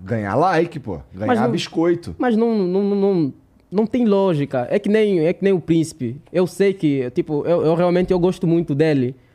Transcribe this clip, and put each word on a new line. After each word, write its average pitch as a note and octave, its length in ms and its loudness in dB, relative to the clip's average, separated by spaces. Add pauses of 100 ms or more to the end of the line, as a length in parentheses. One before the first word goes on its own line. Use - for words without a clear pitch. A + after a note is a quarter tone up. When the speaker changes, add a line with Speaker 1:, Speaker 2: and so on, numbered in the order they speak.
Speaker 1:
ganhar G2+ 320 -4
like, E3+ 460 0
pô. F#2 200 -8 (120)
Ganhar - 140 -8
Speaker 2:
Mas B3 140 0
não, B3 100 0
Speaker 1:
biscoito. E3+ 680 -2
Speaker 2:
mas B3 180 0
não, A3+ 220 0
não, F#3 240 0
não, G3+ 140 0
não, F#3+ 380 0 (360)
não G#3+ 160 0
tem A#3+ 200 0
lógica. D#3 640 0
É - 80 2
que C#3+ 100 -6
nem, G#3 380 2
é F3+ 60 2
que F3+ 120 -4
nem G3 80 4
o F3+ 80 0
príncipe. D3 580 -2 (140)
Eu F3 140 2
sei G3 260 0
que, C#3 380 -2
tipo, D3+ 360 -2
eu, E3 180 2
eu D#3+ 100 2
realmente F3 380 2
eu F3+ 60 2
gosto F3+ 280 0
muito D#3+ 280 0
dele. C#3 400 2 (200)